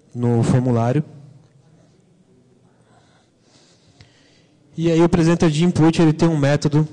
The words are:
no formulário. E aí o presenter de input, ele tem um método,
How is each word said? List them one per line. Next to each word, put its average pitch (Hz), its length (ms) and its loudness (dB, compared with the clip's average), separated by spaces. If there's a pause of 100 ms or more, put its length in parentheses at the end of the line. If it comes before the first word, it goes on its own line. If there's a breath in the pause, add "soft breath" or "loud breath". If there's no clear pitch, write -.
(140)
no 120 300 0
formulário. 123 640 -2 (3750 soft breath)
E 165 160 -2
aí 165 100 2
o 170 60 4
presenter 170 420 0
de 151 140 0
input, 170 380 2
ele 156 100 4
tem 156 160 0
um 160 100 -2
método, 147 560 0